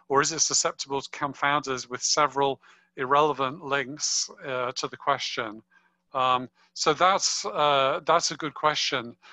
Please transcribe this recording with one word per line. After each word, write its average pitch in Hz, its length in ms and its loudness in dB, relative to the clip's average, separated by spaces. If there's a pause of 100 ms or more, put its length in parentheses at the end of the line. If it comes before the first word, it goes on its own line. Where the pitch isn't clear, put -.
or 139 120 6
is 151 120 2
it 156 80 -4
susceptible 139 600 0
to - 100 -14
confounders 139 760 -2
with 123 140 -8
several 139 580 2 (360)
irrelevant 143 680 2
links, 139 640 -4 (160)
uh, 127 280 -4
to 139 160 -6
the 127 80 -12
question? 117 680 -4 (500)
Um, 127 380 0 (240)
so - 180 2
that's, 175 540 2
uh, 147 580 2
that's 160 280 2
a 156 40 -8
good 147 180 -8
question. 135 640 -2 (160)